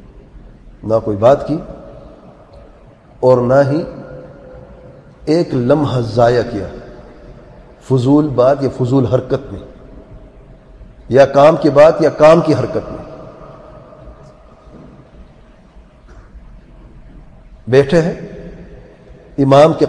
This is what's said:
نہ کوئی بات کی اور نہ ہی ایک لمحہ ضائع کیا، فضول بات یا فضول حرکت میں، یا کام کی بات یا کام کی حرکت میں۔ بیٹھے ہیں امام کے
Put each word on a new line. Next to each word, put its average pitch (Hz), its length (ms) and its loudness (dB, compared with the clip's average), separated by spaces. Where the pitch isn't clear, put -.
نہ 107 100 -4
کوئی 104 140 -6
بات 127 300 2
کی 151 100 -4
اور 127 180 4
نہ 127 320 2
ہی 147 140 -4
ایک 165 280 -2
لمحہ 127 480 -2
ضائع 117 400 0
کیا، 98 160 -10
فضول 135 400 0
بات 135 360 0
یا 127 140 -2
فضول 131 280 0
حرکت 123 480 -4
میں، 95 80 -16
یا 131 160 4
کام 139 300 4
کی - 140 0
بات 151 320 4
یا 151 80 2
کام 156 320 4
کی 151 120 0
حرکت - 380 -6
میں۔ - 140 -16
بیٹھے 135 340 2
ہیں 165 140 -4
امام 139 360 4
کے 151 160 -2